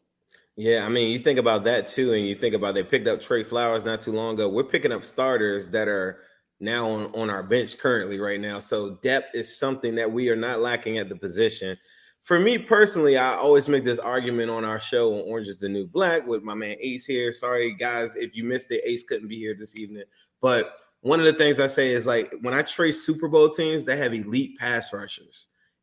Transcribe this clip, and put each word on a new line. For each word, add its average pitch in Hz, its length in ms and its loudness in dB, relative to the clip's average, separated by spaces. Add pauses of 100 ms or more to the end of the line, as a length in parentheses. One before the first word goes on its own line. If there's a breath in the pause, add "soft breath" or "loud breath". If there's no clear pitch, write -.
(580)
Yeah, 110 280 2
I 107 40 -2
mean, 117 220 2
you 123 80 -2
think 131 200 2
about 110 240 4
that 117 240 2
too, 131 260 0
and 104 140 0
you 101 80 -2
think 110 200 0
about 101 180 0
they 98 100 0
picked 117 240 0
up 107 140 0
Trey 117 220 -2
Flowers 117 420 -2
not 113 160 -4
too 113 100 -6
long 110 220 -2
ago. 107 160 0
We're 117 160 0
picking - 260 0
up 104 140 -6
starters 107 640 -2
that 107 180 0
are 95 360 -4 (360 soft breath)
now 113 300 -2
on, 107 160 -4 (100)
on 113 140 -2
our 98 120 -4
bench 107 360 0
currently 101 420 0
right 101 220 -4
now. 104 180 -6
So 104 420 -4
depth 131 320 0
is 117 240 -6
something 131 380 -4
that 113 160 -2
we 123 180 0
are 113 60 4
not 117 240 -4
lacking 117 380 -2
at 101 100 -4
the 95 80 -10
position. 95 640 -2 (440 soft breath)
For 175 160 2
me 220 200 4
personally, 202 600 6
I 127 180 2
always 139 320 6
make 139 180 4
this 123 120 0
argument 120 540 -2
on 113 140 -4
our 110 140 -4
show 117 360 2
on 104 100 -4
Orange 107 220 -6
is 98 100 -10
the 98 120 -4
New 98 180 -4
Black 165 400 0
with 110 160 -4
my 107 100 -8
man 104 260 -6
Ace 127 260 -8
here. 123 260 -2
Sorry, 120 420 -2
guys, 117 420 -4
if 117 200 -8
you 113 80 -8
missed 123 280 -4
it, 113 140 -2
Ace 120 180 -4
couldn't 107 260 -6
be 110 80 -10
here 110 200 -8
this 107 180 -18
evening. 104 280 -14 (360)
But 120 360 2 (260 soft breath)
one 147 180 2
of 165 60 6
the 156 80 8
things 147 260 4
I 135 60 4
say 135 280 2
is, 113 120 0
like, 117 260 0 (100)
when 123 120 -2
I 139 80 2
trace 156 420 0
Super 156 240 -2
Bowl 151 220 8
teams, 156 360 -2
they 131 120 0
have 131 160 0
elite 113 460 -4
pass 120 340 -4
rushers - 540 -14 (340)